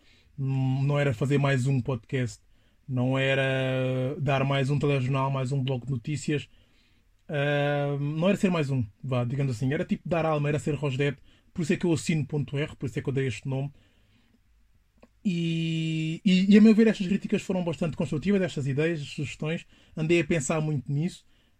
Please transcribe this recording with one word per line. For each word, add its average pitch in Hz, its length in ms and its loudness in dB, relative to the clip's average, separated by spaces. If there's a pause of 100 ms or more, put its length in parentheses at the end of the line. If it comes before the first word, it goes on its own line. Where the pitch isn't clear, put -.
(380)
Não, 135 460 0
não 143 160 2
era 143 140 2
fazer 143 260 0
mais 139 280 2
um 139 140 2
podcast, 123 600 -4 (460)
não 127 300 0
era 131 1040 0
dar 135 260 0
mais 139 240 0
um 143 100 2
telejornal, 139 520 0
mais 131 200 -2
um 139 120 0
bloco 127 220 -4
de 143 80 -4
notícias. 143 540 -4 (840)
Ah, 143 680 0
não 156 300 0
era 202 80 2
ser 196 120 2
mais 160 200 0
um, 131 160 0 (180)
vá, 127 200 -2
digamos 135 320 -2
assim. 131 180 -2
Era 165 120 -2
tipo - 220 -4
dar 160 180 0
alma, 151 240 0
era 147 100 0
ser 147 160 -2
Rosdete. 139 460 -2 (320)
Por - 100 -6
isso 170 100 0
é 175 40 -2
que - 80 -2
eu 170 80 4
assino 156 320 -2
ponto 143 320 -4
R, 151 180 -6
por - 120 -8
isso 135 120 -6
é - 20 -6
que 139 80 -6
eu 131 40 -2
dei 135 140 0
este 127 200 -8
nome. 135 240 -4 (1500)
E, 165 1000 -2
e, 185 300 6
e 208 40 12
a 220 40 10
meu 220 120 10
ver 220 140 6
estas 202 180 0
críticas 196 360 -2
foram 185 220 -2
bastante 165 340 -2
construtivas, 175 440 0
estas 151 260 -4
ideias, 151 320 0
estas 139 140 -10
sugestões. 156 520 -6 (300)
Andei 165 260 2
a 160 40 0
pensar 165 360 0
muito 151 300 -2
nisso. 151 340 -4 (340)